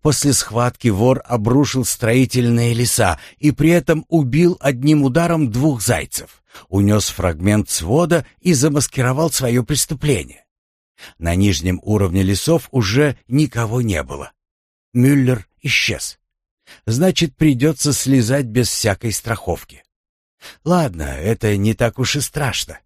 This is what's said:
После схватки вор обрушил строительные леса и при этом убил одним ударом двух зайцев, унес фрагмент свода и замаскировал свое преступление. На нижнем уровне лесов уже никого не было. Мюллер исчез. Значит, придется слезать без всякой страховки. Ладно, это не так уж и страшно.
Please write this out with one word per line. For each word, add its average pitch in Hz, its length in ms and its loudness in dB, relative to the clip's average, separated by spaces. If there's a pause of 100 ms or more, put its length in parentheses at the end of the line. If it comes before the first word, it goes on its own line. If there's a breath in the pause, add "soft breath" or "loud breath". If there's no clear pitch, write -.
После 143 320 0
схватки 120 540 -2
вор 117 380 2
обрушил 123 600 0
строительные 120 880 0
леса 113 460 0 (180 loud breath)
и 147 140 2
при 156 180 2
этом 165 380 0
убил 160 520 2
одним 143 440 2
ударом 156 480 0
двух 127 300 0
зайцев, - 640 -6 (260 loud breath)
унес 101 400 2
фрагмент 90 600 0
свода 151 560 0 (140 soft breath)
и 180 140 2
замаскировал 139 760 0
свое 123 340 0
преступление. 131 800 -4 (760 loud breath)
На 85 160 -2
нижнем 92 480 0
уровне 98 400 0
лесов 101 480 0
уже 127 460 0 (100)
никого 123 540 -2
не 101 200 -2
было. 69 300 -12 (600)
Мюллер 127 540 2 (140)
исчез. - 580 -4 (680 loud breath)
Значит, 156 500 0
придется 147 580 2
слезать 131 520 0
без 113 240 0
всякой 107 420 -4
страховки. - 720 -8 (800 loud breath)
Ладно, 147 400 0
это 95 540 -2
не 104 160 0
так 117 260 -2
уж 123 160 -2
и 143 60 -2
страшно. - 640 -6